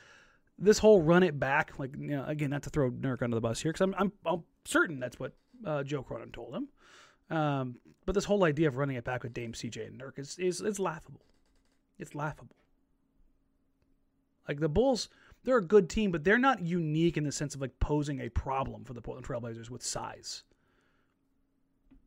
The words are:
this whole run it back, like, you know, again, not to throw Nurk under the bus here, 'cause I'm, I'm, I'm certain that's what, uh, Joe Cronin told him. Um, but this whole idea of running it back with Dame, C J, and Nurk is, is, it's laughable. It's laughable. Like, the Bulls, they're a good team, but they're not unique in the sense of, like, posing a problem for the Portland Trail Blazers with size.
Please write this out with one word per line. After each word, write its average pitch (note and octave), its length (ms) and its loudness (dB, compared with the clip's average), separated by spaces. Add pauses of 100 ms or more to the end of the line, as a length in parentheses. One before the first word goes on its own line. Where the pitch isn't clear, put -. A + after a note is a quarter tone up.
(600)
this G#3 160 6
whole G#3+ 240 10
run E3+ 220 8
it D3 160 2
back, C#3 400 0
like, C#3 180 -8
you C#3+ 120 -8
know, C#3+ 160 -4
again, D3+ 240 -4
not C#3+ 140 -4
to - 60 -12
throw C3 220 0
Nurk B2 300 -4
under A#2+ 140 -2
the A2+ 40 0
bus A#2 220 -2
here, D#3 100 0
'cause - 80 -10
I'm, F#3+ 180 2
I'm, F#3+ 140 2 (140)
I'm E3+ 180 -2 (220)
certain A#3 340 0
that's B2+ 180 -8
what, C3 160 -8 (320)
uh, D3+ 180 -2
Joe C#3 200 -6
Cronin A#2 300 -12
told A#2+ 200 -12
him. - 840 -10
Um, C3+ 380 -2 (300)
but F#3 80 -2
this G3 120 2
whole G3+ 180 4
idea D#3 240 4
of B2+ 80 0
running C3+ 220 -2
it A#2 80 -8
back B2 180 -6
with A#2 100 -10
Dame, A#2 200 -8
C - 160 -10
J, A2 160 -10
and G#2 120 -16
Nurk C3+ 220 -14
is, C#3 180 -12
is, F3+ 220 -2
it's G#3 180 -2
laughable. E3 440 -6 (760)
It's - 160 -14
laughable. D3 440 -8 (1900)
Like, D3 100 -6
the D#3 80 0
Bulls, G#3+ 400 2 (380)
they're B3 140 4
a F#3 60 -2
good G3 240 6
team, G#3+ 220 0
but D#3+ 140 -4
they're G3+ 120 6
not B3 240 4
unique E3 540 0
in D3+ 80 -2
the D3 80 -2
sense C#3+ 240 -6
of, C3+ 60 -8
like, C3 180 -8
posing D3 400 0
a B2 100 -6
problem B2 540 -4
for B2+ 100 -14
the A#2 80 -12
Portland B2 240 -12
Trail C3 140 -6
Blazers A#2 320 -10
with A#2+ 100 -12
size. - 600 -10 (1600)